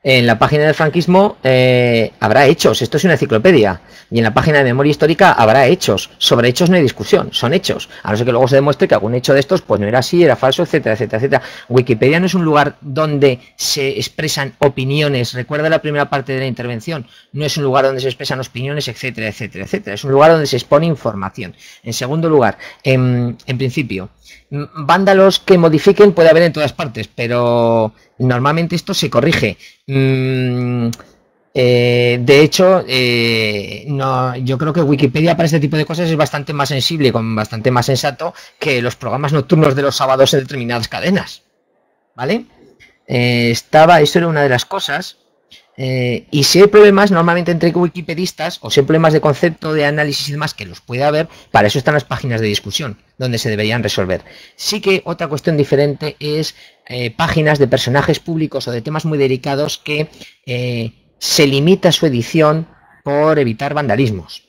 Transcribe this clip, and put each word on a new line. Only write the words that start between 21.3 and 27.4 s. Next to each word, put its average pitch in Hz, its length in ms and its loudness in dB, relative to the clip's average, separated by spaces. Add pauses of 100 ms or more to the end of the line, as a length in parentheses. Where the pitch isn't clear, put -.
En 117 120 -10
segundo 151 340 -4
lugar, 135 300 2 (260)
en, 127 640 0
en 127 120 -6
principio, 120 520 -6 (420)
m-, 143 240 -10
vándalos 190 640 2
que 190 180 4
modifiquen 175 540 6
puede 165 160 4
haber 160 160 6
en 170 80 2
todas 143 220 -4
partes, 120 340 -8
pero 117 840 0 (260)